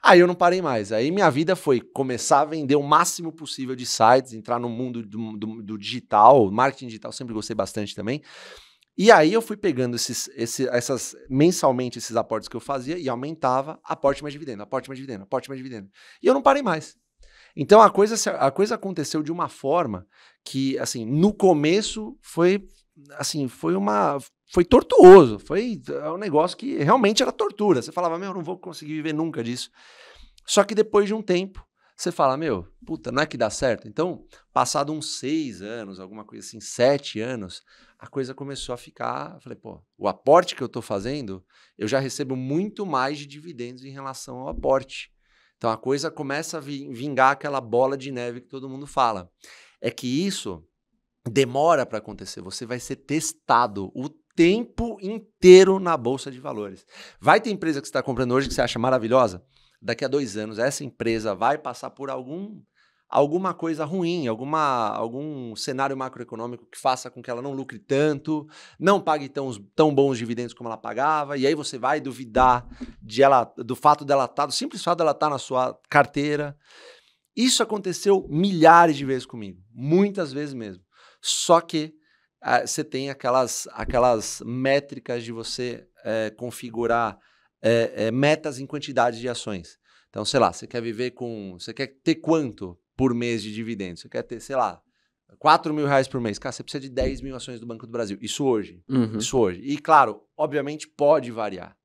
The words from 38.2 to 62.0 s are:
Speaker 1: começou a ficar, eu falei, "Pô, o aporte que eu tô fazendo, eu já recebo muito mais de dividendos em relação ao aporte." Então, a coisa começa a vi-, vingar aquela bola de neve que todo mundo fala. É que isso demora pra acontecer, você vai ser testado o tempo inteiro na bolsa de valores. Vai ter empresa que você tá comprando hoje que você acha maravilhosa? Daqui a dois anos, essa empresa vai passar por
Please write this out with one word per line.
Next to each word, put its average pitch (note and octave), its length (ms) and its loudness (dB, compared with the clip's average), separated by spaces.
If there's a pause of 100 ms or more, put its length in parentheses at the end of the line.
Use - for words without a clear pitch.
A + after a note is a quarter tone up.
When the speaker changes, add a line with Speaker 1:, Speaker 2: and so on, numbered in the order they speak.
Speaker 1:
começou C3+ 400 -12
a A#2+ 40 -10
ficar, C#3+ 580 -10
eu D#3 60 -20
falei, A#2 160 -18
"Pô, F#2+ 220 -20 (160)
o G2+ 120 -6
aporte - 480 2
que - 80 -10
eu A#2 60 -8
tô A#2+ 120 -10
fazendo, G#2+ 640 -8 (320)
eu G#2+ 100 -6
já C3 120 0
recebo C3+ 360 -6
muito E3+ 480 -6
mais C#3+ 360 -4
de C#3+ 80 -16
dividendos C3 580 -16
em C#3 60 -18
relação C3+ 480 -16
ao C3+ 100 -12
aporte." C3+ 600 -2 (460)
Então, A#2 140 -2
a A2 60 -2
coisa C#3+ 340 -2
começa D3+ 460 -8
a - 20 -8
vi-, C#3 340 -12
vingar C3 380 2
aquela C#3 300 -6
bola B2 360 0
de C3+ 140 -12
neve B2 300 -10
que - 80 -20
todo C3+ 180 -16
mundo C3+ 180 -14
fala. A2 460 -2 (480)
É A#2+ 100 -4
que C3 380 -4
isso G2 340 -8 (680)
demora C3+ 560 2
pra G#2+ 140 -8
acontecer, G2+ 420 -14
você F#2+ 240 -14
vai A#2+ 160 -10
ser - 160 -10
testado A#2+ 1000 -2
o C3 140 -8 (260)
tempo A3 640 0
inteiro F#3+ 800 8
na F3 160 -2
bolsa C3 360 -6
de B2+ 80 -18
valores. G#2+ 460 -12 (340)
Vai D#3+ 200 6
ter A3 120 -4
empresa D#3+ 300 -4
que - 60 -16
você - 60 -18
tá C3 100 -2
comprando B2 300 -2
hoje C3+ 140 2
que A#2+ 60 -8
você - 80 -2
acha A#2+ 180 -2
maravilhosa? A#2 640 2 (380)
Daqui A#2 240 -6
a - 20 -4
dois B2+ 300 -4
anos, G#2+ 220 -8
essa C#3 240 -2
empresa A2+ 520 -4
vai B2 220 0
passar C3+ 320 -12
por C3+ 200 -14